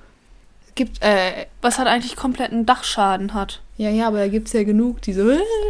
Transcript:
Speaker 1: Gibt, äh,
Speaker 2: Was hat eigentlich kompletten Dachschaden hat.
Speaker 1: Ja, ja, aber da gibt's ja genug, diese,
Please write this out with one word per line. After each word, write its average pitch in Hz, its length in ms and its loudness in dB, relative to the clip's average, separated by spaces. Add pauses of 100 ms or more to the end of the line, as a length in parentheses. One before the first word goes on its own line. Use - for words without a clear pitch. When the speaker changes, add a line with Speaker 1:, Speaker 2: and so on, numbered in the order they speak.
(760)
Speaker 1:
Gibt, - 280 -4
äh, 190 420 0 (160)
Speaker 2:
Was 240 160 2
hat 262 100 0
eigentlich 240 280 0
kompletten 240 500 -2
Dachschaden 202 680 0
hat. 196 260 -6 (160)
Speaker 1:
Ja, 214 120 -2
ja, 220 180 2
aber 214 100 0
da 202 100 2
gibt's 220 260 -2
ja 226 100 2
genug, 220 400 2
diese, 208 360 2 (300)